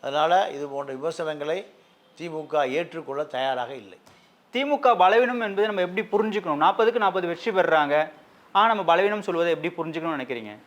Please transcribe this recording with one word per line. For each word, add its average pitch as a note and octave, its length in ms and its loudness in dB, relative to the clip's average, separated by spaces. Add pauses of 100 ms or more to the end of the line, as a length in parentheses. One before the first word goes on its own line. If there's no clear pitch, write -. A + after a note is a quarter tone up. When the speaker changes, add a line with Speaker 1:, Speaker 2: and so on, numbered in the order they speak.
Speaker 1:
அதனால D3+ 300 0 (240)
இது C#3+ 80 -8 (100)
போன்ற C#3 240 -8
விமர்சனங்களை D#3 600 -6 (600)
தி E3+ 160 -10
மு D#3 80 -8 (100)
க D3 140 2 (120)
ஏற்றுக்கொள்ள D3+ 460 -6 (120)
தயாராக B2+ 360 -4 (100)
இல்லை. F#2+ 160 -20 (560)
Speaker 2:
தி B3+ 140 -2
மு D4 160 2
க A#3+ 180 6
பலவீனம் A#3 460 4
என்பதை G3+ 220 0
நம்ம F#3+ 180 0
எப்படி G3 240 -4
புரிஞ்சுக்கணும்? G3 540 0
நாற்பதுக்கு A3 380 2
நாற்பது F3+ 280 0
வெற்றி F#3 260 -4
பெறுறாங்க, D3+ 380 4 (600)
ஆனா G#3 160 6
நம்ம G3+ 200 -2
பலவீனம் G3+ 360 2
சொல்வதை E3+ 280 0
எப்படி D#3+ 220 -6
புரிஞ்சுக்கணும்னு D#3+ 400 -4
நினைக்கிறீங்க? A#2 360 -8 (120)